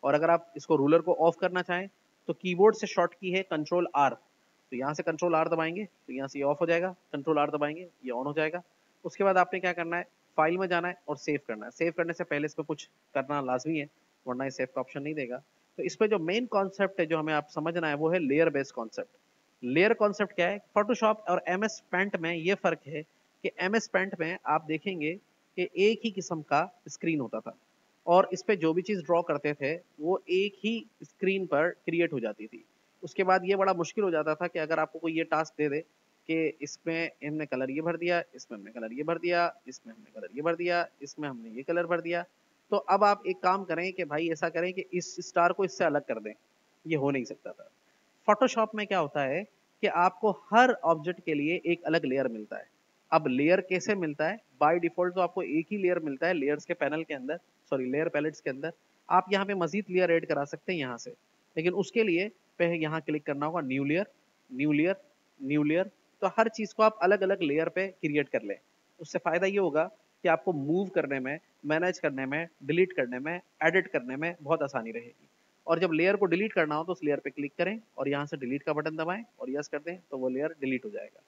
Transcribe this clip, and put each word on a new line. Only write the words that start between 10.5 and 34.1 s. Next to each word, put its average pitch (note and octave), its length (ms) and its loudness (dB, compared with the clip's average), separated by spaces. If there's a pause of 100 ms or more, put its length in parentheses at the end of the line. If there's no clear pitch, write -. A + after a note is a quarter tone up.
में F#3+ 100 0
जाना F3 200 0
है F3+ 100 -6 (100)
और D3 100 -4
save D3 300 -2
करना G#2+ 180 -8
है। A2+ 60 -14
Save E3 260 -2
करने E3+ 160 -2
से F3 100 -6
पहले D3 220 -2
इसमें D3+ 200 -6
कुछ - 240 -6 (240)
करना C#3+ 280 -2
लाजमी C3 380 -2
है, C#3+ 100 -8 (380)
वरना B2+ 160 -4
ये C3+ 80 -4
save B2+ 240 -4
का C3+ 60 -2
option C#3 200 -8
नहीं D3+ 120 -6
देगा। B2+ 240 -6 (400)
तो - 60 -6
इस - 120 -4
पे G#3+ 120 2
जो G#3 120 2
main F#3+ 260 -2
concept G3 540 -2
है, E3+ 60 4
जो D#3+ 120 0
हमें D#3 160 0
आप D3 140 0
समझना E3 400 -2
है, D3 80 0
वो D#3 140 2
है F3+ 100 2
layer D#3 300 4
based C#3 260 -4
कॉन्सेप्ट। A2 340 -8 (540)
Layer E3 300 4
concept G#3 400 0
क्या F3 140 2
है? G3+ 120 -2 (180)
Photoshop G#3+ 380 2 (140)
और F3+ 180 2
एमएस G3 340 -2 (140)
Paint F#3+ 240 0
में E3 140 -4
ये E3+ 220 0
फ़र्क E3 320 0
है D3+ 140 -8
कि - 580 -10
एमएस G#3 360 0
Paint F#3+ 240 0
में E3+ 260 -4
आप D#3+ 200 0
देखेंगे D#3 480 -4 (440)
कि F3+ 200 -2
एक G#3 260 2
ही A3+ 80 -2
किस्म F3+ 300 -6
का D3+ 460 -2
screen D#3+ 320 -4
होता A2 200 -6
था A2 180 -14 (500)
और F3+ 260 6
इस F3+ 100 -8
पे G#3+ 120 2
जो D#3+ 180 0
भी F3+ 80 0
चीज़ F3+ 220 -4
ड्रॉ E3+ 180 2
करते D3 320 -2
थे, D3 220 -4
वो F3+ 540 -4
एक G3 240 0 (100)
ही A3+ 220 -2 (180)
screen F#3+ 420 -2
पर D#3 240 2
create E3+ 440 0
हो C3+ 60 -2
जाती A2 280 -6
थी। - 160 -18 (400)
उसके F#3 200 -2
बाद F#3 220 4
ये G3 100 2
बड़ा F#3+ 180 4
मुश्किल E3+ 300 -2
हो F#3 80 2